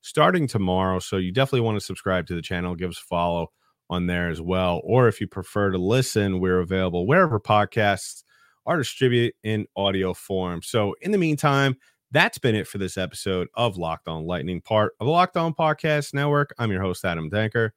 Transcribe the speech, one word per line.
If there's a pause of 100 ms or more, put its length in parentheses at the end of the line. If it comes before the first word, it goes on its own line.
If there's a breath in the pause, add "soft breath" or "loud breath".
starting
tomorrow.
So
you
definitely
wanna
subscribe
to
the
channel,
give
us
a
follow (420)
on
there
as
well.
Or
if
you
prefer
to
listen,
we're
available
wherever
podcasts (400 soft breath)
are
distributed
in (100)
audio
form.
So
in
the
meantime, (360 soft breath)
that's
been
it
for
this
episode
of
Locked
On
Lightning,
part
of
the
Locked
On
Podcast
Network.
I'm
your
host,
Adam
Danker.